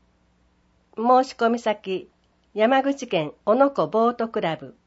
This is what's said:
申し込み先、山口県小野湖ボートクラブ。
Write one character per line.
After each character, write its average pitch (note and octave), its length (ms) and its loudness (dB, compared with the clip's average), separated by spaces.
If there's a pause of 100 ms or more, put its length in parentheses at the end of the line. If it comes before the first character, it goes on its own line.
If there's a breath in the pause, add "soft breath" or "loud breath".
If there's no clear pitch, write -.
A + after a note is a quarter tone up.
(960)
申 B3 280 4
し C4 120 -16
込 A#3 140 0
み A#3 100 -2
先、 G#3 500 -6 (440)
山 A#3+ 280 2
口 C#4 260 -4
県 D#3 260 -2 (120)
小 G#3+ 100 2
野 C#4 140 4
湖 G3 180 -2
ボ A3+ 240 0
ー - 20 -2
ト A3+ 160 -6
ク F3+ 120 -6
ラ D#3+ 140 -2
ブ。 C3 200 -16 (100)